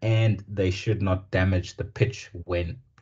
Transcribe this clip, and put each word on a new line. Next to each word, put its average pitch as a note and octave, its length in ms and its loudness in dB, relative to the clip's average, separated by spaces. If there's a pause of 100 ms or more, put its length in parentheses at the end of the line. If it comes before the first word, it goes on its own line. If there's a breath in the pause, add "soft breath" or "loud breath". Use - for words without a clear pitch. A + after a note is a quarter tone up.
and A2 460 2
they G2 220 0
should F#2+ 300 -2
not F#2+ 300 0
damage F#2 460 2
the - 80 -6
pitch - 460 -2 (140)
when E2+ 340 -4 (240)